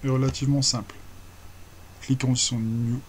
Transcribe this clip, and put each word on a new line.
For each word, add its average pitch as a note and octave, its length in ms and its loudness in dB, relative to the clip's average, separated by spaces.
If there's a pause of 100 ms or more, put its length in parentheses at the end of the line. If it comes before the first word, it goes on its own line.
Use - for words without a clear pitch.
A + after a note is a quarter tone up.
est C3+ 60 0
relativement C3+ 540 4
simple. - 340 0 (1040)
Cliquons C3 340 2
sur B2 240 0
New A#2 500 0